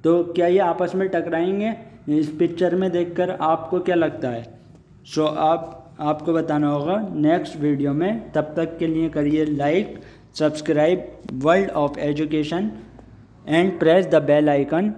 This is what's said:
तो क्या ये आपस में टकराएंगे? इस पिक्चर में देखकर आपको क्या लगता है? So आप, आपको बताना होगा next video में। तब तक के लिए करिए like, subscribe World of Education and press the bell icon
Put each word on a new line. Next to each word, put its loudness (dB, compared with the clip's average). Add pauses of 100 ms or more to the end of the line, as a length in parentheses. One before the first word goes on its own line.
तो 4
क्या 0
ये 4
आपस 0
में 0
टकराएंगे? -2 (340)
इस 0
पिक्चर 0
में 0
देखकर -2
आपको -2
क्या -2
लगता -2
है? -10 (540)
So 0
आप, -2
आपको -2
बताना 0
होगा -2
next 0
video 0
में। -2
तब -2
तक -4
के -2
लिए 0
करिए 0
like, -2 (360)
subscribe 2 (420)
World 2
of -2
Education -2 (760)
and 2
press 6
the 6
bell 4
icon 2